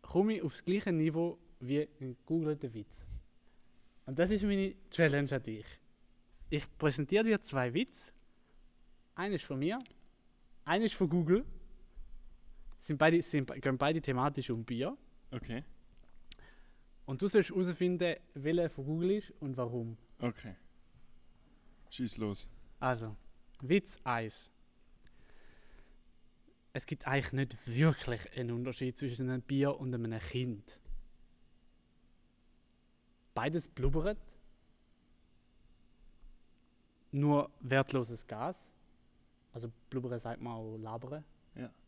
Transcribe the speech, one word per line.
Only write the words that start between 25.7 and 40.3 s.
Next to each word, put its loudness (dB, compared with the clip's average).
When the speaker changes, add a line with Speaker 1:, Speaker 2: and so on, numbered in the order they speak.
Speaker 1:
Es -8
gibt -8
eigentlich 2
nicht -2
wirklich 2
einen -2
Unterschied -2
zwischen -2
einem 0
Bier 2
und -2
einem -2
Kind. -6
Beides -2
blubbert. 2
Nur 4
wertloses 0
Gas. -4
Also -8
blubbern -2
sagt -6